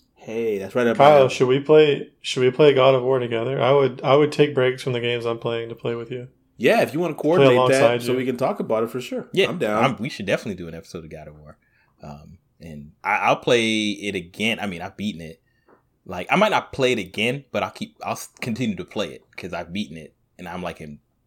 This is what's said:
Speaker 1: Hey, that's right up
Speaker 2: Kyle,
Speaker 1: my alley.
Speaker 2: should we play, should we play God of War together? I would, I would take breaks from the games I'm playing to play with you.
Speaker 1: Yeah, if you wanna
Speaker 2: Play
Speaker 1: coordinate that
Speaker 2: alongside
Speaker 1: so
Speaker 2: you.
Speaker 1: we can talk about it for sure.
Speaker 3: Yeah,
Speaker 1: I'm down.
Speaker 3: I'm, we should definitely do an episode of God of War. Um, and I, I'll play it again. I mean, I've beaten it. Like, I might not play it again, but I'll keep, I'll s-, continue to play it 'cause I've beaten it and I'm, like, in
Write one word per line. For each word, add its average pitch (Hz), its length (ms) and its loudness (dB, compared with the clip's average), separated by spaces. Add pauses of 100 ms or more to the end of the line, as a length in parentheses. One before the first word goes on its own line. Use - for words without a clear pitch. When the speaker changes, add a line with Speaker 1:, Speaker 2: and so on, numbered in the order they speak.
(140)
Speaker 1:
Hey, 113 420 -4
that's 98 180 -8
right 123 120 2
up 117 100 0
Speaker 2:
Kyle, 139 140 8
Speaker 1:
my 147 120 10
alley. 127 60 4
Speaker 2:
should 127 200 0
we 135 120 2
play, 151 500 4 (120)
should - 180 -6
we 127 100 4
play 143 220 6
God 131 220 6
of 127 80 0
War 131 160 2
together? 120 420 -2
I 127 120 4
would, 135 300 2
I 135 140 4
would 147 160 4
take 147 220 2
breaks 127 280 0
from 127 120 -4
the 120 60 -4
games 120 260 -2
I'm 117 120 -4
playing 117 300 -6
to 113 60 -12
play 117 220 -6
with 117 140 -10
you. 123 180 -10 (280)
Speaker 1:
Yeah, 185 240 2
if 113 140 -2
you 156 60 -2
wanna 170 140 -2
Speaker 2:
Play - 80 -8
Speaker 1:
coordinate 147 280 6
that 123 60 6
Speaker 2:
alongside 123 460 2
Speaker 1:
so 120 100 -2
Speaker 2:
you. 127 60 -2
Speaker 1:
we 131 60 -2
can 123 140 -4
talk 139 220 -2
about 113 240 -2
it 117 60 -4
for 127 120 -8
sure. 247 300 -10
Speaker 3:
Yeah, 185 180 2
Speaker 1:
I'm 165 80 -6
down. 110 260 0
Speaker 3:
I'm, 131 140 0
we 120 100 -6
should - 160 -10
definitely 107 300 -4
do 87 140 -12
an 80 60 -14
episode 82 300 -14
of 80 60 -20
God 78 180 -16
of 76 100 -20
War. 76 200 -20 (440)
Um, 78 360 -18 (220)
and 76 320 -18 (100)
I, 101 140 -2
I'll 110 200 2
play 113 540 2
it 101 240 -6
again. 95 460 -4
I 104 60 -6
mean, 87 140 -8
I've 85 160 -12
beaten 95 240 -6
it. 80 220 -16 (640)
Like, 92 240 -8
I 135 60 2
might 208 140 4
not 135 220 -2
play 127 200 2
it 120 60 -2
again, 110 520 -4
but 101 120 -2
I'll 95 80 -4
keep, - 320 -12
I'll 101 100 -4
s-, - 160 -12 (120)
continue 113 360 -4
to 87 80 -10
play 98 300 -6
it - 100 -20 (120)
'cause 90 180 -12
I've 85 180 -10
beaten 87 260 -8
it 76 160 -18 (240)
and 90 100 -14
I'm, 90 140 -10
like, 85 180 -8
in 76 200 -16 (260)